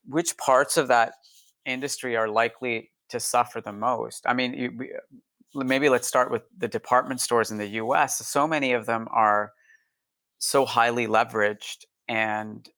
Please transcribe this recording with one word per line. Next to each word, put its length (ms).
which 320
parts 400
of 100
that 280
industry 480
are 140
likely 640
to 100
suffer 420
the 120
most? 520
I 100
mean, 200
you, 240
we, 840
maybe 240
let's 180
start 240
with 120
the 120
department 520
stores 300
in 80
the 100
U 280
S. 280
So 220
many 260
of 140
them 240
are 420
so 260
highly 440
leveraged 800
and, 720